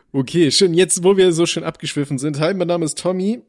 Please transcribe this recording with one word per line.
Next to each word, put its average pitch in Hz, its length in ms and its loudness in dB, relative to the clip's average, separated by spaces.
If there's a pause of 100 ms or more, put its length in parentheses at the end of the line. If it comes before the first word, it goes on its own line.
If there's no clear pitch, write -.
(120)
Okay, 139 400 0
schön. 175 220 4
Jetzt, 175 280 2
wo 196 140 4
wir 185 160 4
so 165 120 2
schön 165 200 -4
abgeschwiffen 143 540 -6
sind. 143 200 -4
Hi, 165 160 0
mein 180 140 -2
Name 175 160 -2
ist 151 140 -6
Tommy 185 500 -2